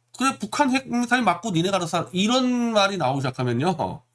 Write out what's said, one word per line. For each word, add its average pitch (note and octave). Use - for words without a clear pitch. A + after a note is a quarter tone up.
그래, C4
북한 C4+
핵미사일 B3
맞고 -
니네가 F3+
알아서 F3
살-", -
이런 A#3+
말이 G3+
나오기 C#3
시작하면요. B2